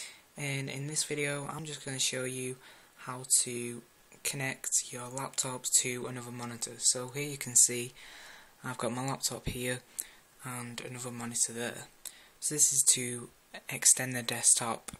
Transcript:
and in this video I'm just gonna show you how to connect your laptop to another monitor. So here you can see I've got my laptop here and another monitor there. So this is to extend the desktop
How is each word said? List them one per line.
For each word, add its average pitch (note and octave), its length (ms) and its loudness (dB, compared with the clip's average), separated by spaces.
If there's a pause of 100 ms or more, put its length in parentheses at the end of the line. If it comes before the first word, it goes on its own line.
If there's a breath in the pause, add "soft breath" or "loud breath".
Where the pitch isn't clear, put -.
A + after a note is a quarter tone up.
(360 loud breath)
and C#3 320 -2
in C3+ 200 -6
this D3+ 160 0
video C#3+ 440 -2
I'm D3+ 160 -6
just D3 220 -10
gonna C3 140 -6
show C3 240 0
you B2+ 320 -4 (420 loud breath)
how B2+ 240 -8 (220)
to A#2+ 400 -4 (400)
connect - 680 -2
your B2 160 -10
laptop B2+ 580 -4 (160)
to B2 260 -2
another B2 240 -8
monitor. A#2+ 480 -6
So B2 300 4
here C#3+ 200 -4
you C#3+ 80 -6
can B2 180 -6
see B2 380 6 (720 loud breath)
I've B2+ 160 -6
got A#2 140 0
my B2+ 140 -2
laptop C3 400 -2
here B2 340 -2 (600 loud breath)
and A#2+ 380 -8
another B2+ 300 -8
monitor A#2 420 0
there. A#2 300 -4 (560 loud breath)
So - 160 -2
this D3 180 6
is C3+ 80 4 (140)
to B2 340 -4 (400)
extend C3 460 6
the A#2+ 80 -2
desktop - 760 2